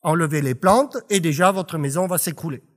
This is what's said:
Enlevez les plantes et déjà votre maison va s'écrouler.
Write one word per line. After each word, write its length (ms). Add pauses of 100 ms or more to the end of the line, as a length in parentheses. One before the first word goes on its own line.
Enlevez 400
les 120
plantes 440 (120)
et 100
déjà 300
votre 280
maison 280
va 120
s'écrouler. 440 (140)